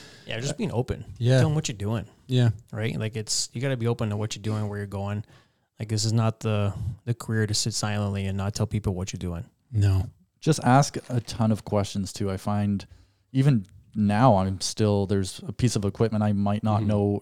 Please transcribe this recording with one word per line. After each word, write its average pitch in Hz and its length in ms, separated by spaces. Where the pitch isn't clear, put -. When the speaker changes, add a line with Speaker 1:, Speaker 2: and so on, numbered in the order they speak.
Speaker 1:
Yeah, 113 140
just 139 180
being 196 140
open. 117 320
Speaker 2:
Yeah. 127 220
Speaker 1:
Tell 123 80
'em 151 60
what 151 140
you're 117 80
doing. 104 280
Speaker 2:
Yeah. 123 240
Speaker 1:
Right? 113 260
Like, 107 180
it's, - 360
you 117 100
gotta 135 160
be 113 80
open 117 240
to 104 60
what 107 200
you're 104 60
doing, 107 260
where 101 100
you're 104 80
going. 101 380
Like, 107 100
this 107 160
is 110 80
not 110 280
the, 104 340
the 117 80
career 110 320
to 101 80
sit - 180
silently 101 540
and 95 100
not 98 180
tell 107 120
people 104 280
what 90 180
you're 95 60
doing. 87 260
Speaker 2:
No. 98 380
Speaker 3:
Just 156 240
ask 135 320
a 123 120
ton 110 300
of 104 140
questions 98 480
too. 101 180
I 95 60
find 101 480
even 131 320
now 107 420
I'm 95 240
still, 104 460
there's 98 400
a 87 60
piece - 240
of 101 100
equipment 107 380
I 104 80
might 101 320
not 107 160
Speaker 4:
Mm-hmm. 104 80
Speaker 3:
know 104 340